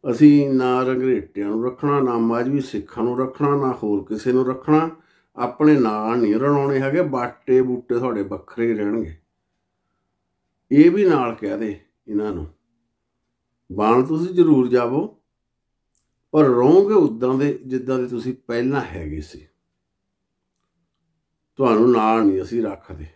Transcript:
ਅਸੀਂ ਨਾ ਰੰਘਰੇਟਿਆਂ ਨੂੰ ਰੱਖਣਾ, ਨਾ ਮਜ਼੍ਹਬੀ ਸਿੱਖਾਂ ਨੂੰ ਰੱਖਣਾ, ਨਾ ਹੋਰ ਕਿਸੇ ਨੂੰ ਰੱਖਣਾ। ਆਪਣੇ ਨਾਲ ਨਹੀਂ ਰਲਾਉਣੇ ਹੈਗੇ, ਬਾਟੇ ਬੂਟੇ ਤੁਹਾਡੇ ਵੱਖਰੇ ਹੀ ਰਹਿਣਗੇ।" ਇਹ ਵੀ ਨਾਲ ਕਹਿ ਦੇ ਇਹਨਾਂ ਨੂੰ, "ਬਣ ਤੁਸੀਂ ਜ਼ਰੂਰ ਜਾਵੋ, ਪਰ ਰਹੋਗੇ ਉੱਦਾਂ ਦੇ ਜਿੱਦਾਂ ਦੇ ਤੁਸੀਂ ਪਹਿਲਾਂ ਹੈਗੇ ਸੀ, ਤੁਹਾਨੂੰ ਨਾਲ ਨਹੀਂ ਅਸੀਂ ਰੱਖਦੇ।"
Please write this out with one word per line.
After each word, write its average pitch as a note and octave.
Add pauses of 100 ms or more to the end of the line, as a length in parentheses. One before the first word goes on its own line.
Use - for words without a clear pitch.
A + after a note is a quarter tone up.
(100)
ਅਸੀਂ C#3+
ਨਾ B2+
ਰੰਘਰੇਟਿਆਂ B2
ਨੂੰ A2
ਰੱਖਣਾ, C#3+
ਨਾ B2
ਮਜ਼੍ਹਬੀ A#2+
ਸਿੱਖਾਂ A2
ਨੂੰ B2
ਰੱਖਣਾ, C#3+
ਨਾ C3
ਹੋਰ G2+
ਕਿਸੇ A2
ਨੂੰ B2+
ਰੱਖਣਾ। D#3 (460)
ਆਪਣੇ C3+
ਨਾਲ A2
ਨਹੀਂ A2
ਰਲਾਉਣੇ C#3
ਹੈਗੇ, C#3
ਬਾਟੇ C3
ਬੂਟੇ B2
ਤੁਹਾਡੇ A#2+
ਵੱਖਰੇ G2+
ਹੀ A#2
ਰਹਿਣਗੇ।" G#2 (1600)
ਇਹ D#3
ਵੀ G3+
ਨਾਲ C#3
ਕਹਿ G2+
ਦੇ G#2 (280)
ਇਹਨਾਂ G#2+
ਨੂੰ, D#2+ (1300)
"ਬਣ A2
ਤੁਸੀਂ D#3+
ਜ਼ਰੂਰ D3+
ਜਾਵੋ, B2 (1120)
ਪਰ D3+
ਰਹੋਗੇ D3
ਉੱਦਾਂ B2+
ਦੇ C#3
ਜਿੱਦਾਂ C3
ਦੇ B2
ਤੁਸੀਂ A#2+ (120)
ਪਹਿਲਾਂ B2
ਹੈਗੇ E2
ਸੀ, - (2000)
ਤੁਹਾਨੂੰ A#2+
ਨਾਲ A2
ਨਹੀਂ F#2+
ਅਸੀਂ A#2
ਰੱਖਦੇ।" F#2+